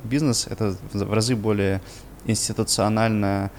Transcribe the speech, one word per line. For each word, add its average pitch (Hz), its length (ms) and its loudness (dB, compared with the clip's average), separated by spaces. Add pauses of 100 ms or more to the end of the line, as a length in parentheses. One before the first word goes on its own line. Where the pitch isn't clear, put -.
бизнес — 131 460 0
это 101 260 -2 (160)
в, - 40 -6
в 101 180 -2
разы 113 220 2
более 101 460 2 (440)
институциональная, 107 1300 2